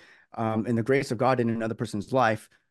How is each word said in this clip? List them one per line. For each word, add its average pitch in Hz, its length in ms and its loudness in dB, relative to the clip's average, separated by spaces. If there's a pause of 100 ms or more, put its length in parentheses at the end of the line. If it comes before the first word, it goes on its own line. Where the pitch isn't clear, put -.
(340)
um, 110 320 -2
and 117 100 0
the 113 60 2
grace 131 280 0
of 117 80 -4
God 127 220 2
in 117 80 0
another 113 260 -4
person's 107 380 -6
life, 117 360 2 (220)